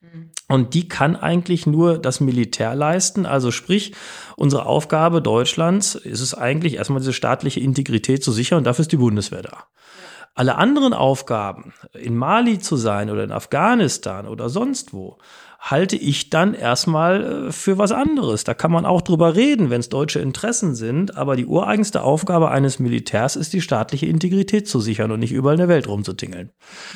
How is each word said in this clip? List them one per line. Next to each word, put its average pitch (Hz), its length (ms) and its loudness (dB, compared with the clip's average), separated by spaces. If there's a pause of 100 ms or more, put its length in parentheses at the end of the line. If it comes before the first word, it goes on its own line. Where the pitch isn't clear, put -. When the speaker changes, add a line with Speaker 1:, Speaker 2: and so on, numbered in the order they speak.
Speaker 1:
Mhm. 165 300 -20 (160)
Speaker 2:
Und 131 280 2
die 170 120 2
kann 151 280 0
eigentlich 170 500 0
nur 160 320 4
das 131 220 -2
Militär 123 560 0
leisten. 170 500 0
Also 131 240 0
sprich, 196 440 -2 (420)
unsere 139 320 2
Aufgabe 160 520 2
Deutschlands 147 760 0
ist - 260 -8
es 127 140 -4
eigentlich, 143 400 -2
erstmal 135 240 -2
diese 131 140 -2
staatliche 127 480 -2
Integrität 135 600 0
zu 131 80 0
sichern 123 280 2
und 123 60 2
dafür 127 180 2
ist 156 80 -2
die 165 60 4
Bundeswehr 104 440 0
da. - 80 -14
Speaker 1:
Ja. - 140 -18 (720)
Speaker 2:
Alle 127 220 2
anderen 262 360 4
Aufgaben, 117 800 -2 (200)
in 117 220 -6
Mali 202 440 2
zu - 160 -4
sein 107 340 0
oder 104 140 -2
in 101 80 -6
Afghanistan 127 960 -2
oder 113 220 -8
sonst 247 440 -4
wo, 95 240 -14 (420)
halte 175 360 0
ich - 340 -2
dann 180 240 2
erstmal, 165 920 0
äh, - 40 -6
für 190 280 0
was 208 120 2
anderes. 247 520 0
Da 120 100 -2
kann 165 180 0
man 170 140 2
auch 180 160 2
drüber 170 340 4
reden, 220 360 4
wenn's 120 180 -2
deutsche 147 300 -2
Interessen 170 560 -2
sind. 123 420 -2
Aber 135 180 0
die 123 120 0
ureigenste 208 560 0
Aufgabe 160 480 2
eines 135 260 2
Militärs 120 580 0
ist, - 180 -4
die 185 80 0
staatliche 135 440 -2
Integrität 190 600 0
zu 127 120 0
sichern 110 300 0
und 113 120 -4
nicht 117 100 -2
überall 131 240 2
in 175 60 4
der 180 80 4
Welt 156 180 4
rumzutingeln. 95 640 -6 (440)